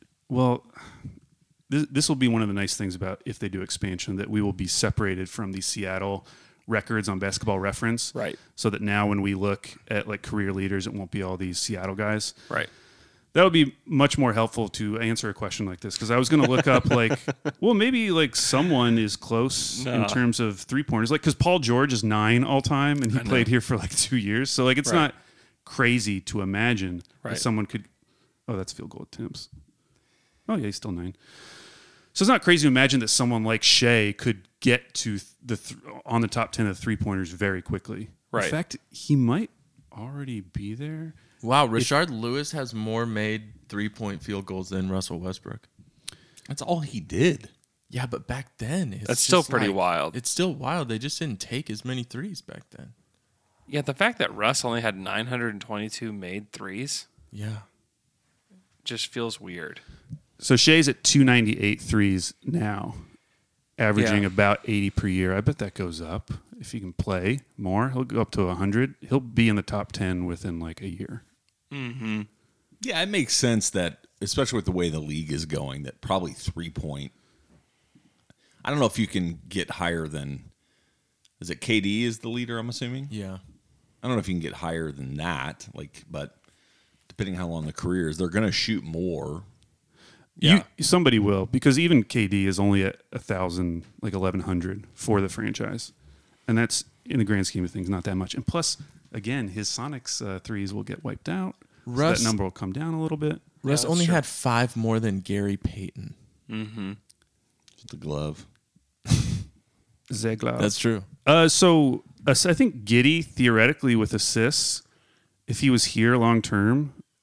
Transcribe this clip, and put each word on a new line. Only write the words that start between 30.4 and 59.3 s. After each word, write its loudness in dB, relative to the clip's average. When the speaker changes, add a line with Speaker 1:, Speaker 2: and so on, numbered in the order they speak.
Speaker 1:
Oh, 0
yeah, -2
he's -4
still -8
nine. -8
So 0
it's 4
not 4
crazy 6
to 6
imagine 6
that -2
someone 2
like 2
Shai 6
could -4
get 2
to -4
th-, -14
the -4
th-, -14
on 0
the 2
top -2
ten 0
of -2
three-pointers -2
very -2
quickly. -8
Speaker 2:
Right. 0
Speaker 1:
In -2
fact, -4
he -2
might 2
already -12
be -10
there. -10
Speaker 3:
Wow, 6
Speaker 1:
If 0
Speaker 3:
Rashard 2
Lewis -4
has -8
more -2
made -4
three-point -6
field -6
goals -8
than -2
Russell -4
Westbrook. -10
Speaker 4:
That's -6
all -2
he -6
did. 0
Speaker 3:
Yeah, -4
but -8
back -10
then, -4
it's -8
Speaker 2:
That's 2
still 6
Speaker 3:
just 0
Speaker 2:
pretty 2
Speaker 3:
like, 0
Speaker 2:
wild. 0
Speaker 3:
it's -6
still -2
wild. -4
They -4
just -8
didn't -6
take -8
as -8
many -6
threes -12
back -20
then. -20
Speaker 2:
Yeah, -2
the -4
fact 2
that 0
Russ 2
only 0
had -2
nine -4
hundred -4
and -10
twenty-two -8
made -10
threes -10
Speaker 3:
Yeah. -8
Speaker 2:
just -6
feels -6